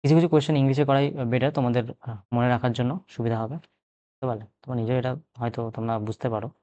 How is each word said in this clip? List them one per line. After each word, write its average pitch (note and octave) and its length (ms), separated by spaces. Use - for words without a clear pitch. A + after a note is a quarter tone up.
কিছু C#3+ 160
কিছু E3 160
কোশ্চেন D3+ 300
ইংলিশে C3+ 260
করাই C#3 180
বেটার, B2+ 260
তোমাদের, B2 260
আহ, A2 100
মনে A#2+ 200
রাখার A#2+ 240
জন্য B2 140
সুবিধা A2+ 280
হবে, A#2+ 140
বুঝতে - 200
পারলে? A2 160
তোমরা B2+ 180
নিজেও A2+ 200
এটা B2+ 120
হয়তো A#2 200
তোমরা A2+ 180
বুঝতে A2 280
পারো। A2 140